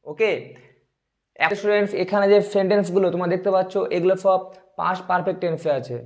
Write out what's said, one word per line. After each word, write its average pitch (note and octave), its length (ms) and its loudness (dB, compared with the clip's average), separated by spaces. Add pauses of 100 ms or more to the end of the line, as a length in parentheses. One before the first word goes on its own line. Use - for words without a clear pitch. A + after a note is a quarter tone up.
(100)
ওকে? G#3+ 200 0 (1120)
এখন F3 160 2
স্টুডেন্টস, G#3 340 2 (100)
এখানে G3+ 300 0
যে G#3 60 8 (160)
সেন্টেন্সগুলো G3 600 2
তোমরা F3 200 -2
দেখতে F#3 200 -2
পাচ্ছ, F#3 200 0 (220)
এগুলো F3+ 180 2 (100)
সব F#3 160 4 (400)
পাস্ট F3+ 300 -2
পারফেক্ট F3+ 340 -2
টেন্সে D#3+ 340 -2
আছে B2 280 -8